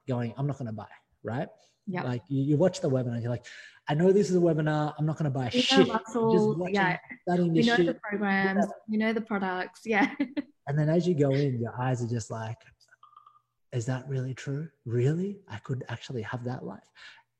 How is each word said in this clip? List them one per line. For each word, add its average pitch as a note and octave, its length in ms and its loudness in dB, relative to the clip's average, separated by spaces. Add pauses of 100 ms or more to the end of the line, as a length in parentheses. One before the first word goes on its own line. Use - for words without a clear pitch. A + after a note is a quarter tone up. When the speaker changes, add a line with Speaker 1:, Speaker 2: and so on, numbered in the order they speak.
Speaker 1:
going, A#2+ 300 -2
"I'm C#3 100 -2
not C#3 100 -4
gonna A2+ 160 -8
buy," G#2 140 -10 (340)
right? B2+ 260 -4 (400)
Speaker 2:
Yeah. F3+ 140 -4
Speaker 1:
Like, B2 280 -4
you, C3+ 120 0
you C#3+ 160 2
watch F#3 240 2
the E3 80 0
webinar, A#2+ 320 0
you're A#2 80 -4
like, A#2+ 160 -6 (420)
"I D3+ 60 0
know F3 180 4
this G3 200 4
is F3+ 40 4
a F3+ 40 4
webinar. D3+ 580 2
I'm D3+ 80 0
not D#3 120 0
gonna D3+ 120 0
buy C3 240 -2
Speaker 2:
We B3 60 2
know B3+ 60 4
Speaker 1:
shit. C4 220 6
Speaker 2:
Russell, A3+ 460 0
Speaker 1:
Just G#3+ 260 4
watching, F3+ 160 -4
Speaker 2:
yeah. F#3 220 2 (300)
Speaker 1:
studying F3 240 2
Speaker 2:
We E3 80 4
Speaker 1:
this A#3 80 6
Speaker 2:
know A#3 80 4
Speaker 1:
shit." F3 100 6
Speaker 2:
the - 80 0
programs. G3 600 0
Speaker 1:
Whatever. G3+ 180 0 (160)
Speaker 2:
We G#3+ 80 -2
know A3 160 2
the A3 80 -2
products. F#3+ 600 -4
<laughs> - 40 -16
Yeah. A3 260 2 (540)
Speaker 1:
And C#3+ 140 0
then D3+ 100 4
as E3+ 180 4
you F3+ 60 4
go C#3+ 160 4
in, C3+ 320 2
your A2+ 180 -6
eyes B2 240 -2
are A#2 40 -4
just A2+ 240 -4
like, A2+ 260 -8 (1120)
"Is A#2+ 140 -4
that B2+ 220 -4
really C3 260 -4
true? C#3+ 340 -8 (180)
Really? D#3 600 0
I G#2+ 100 -14
could B2+ 320 -8
actually A#2+ 340 -8
have A#2+ 220 -8
that B2 200 -8
life?" - 240 -14 (500)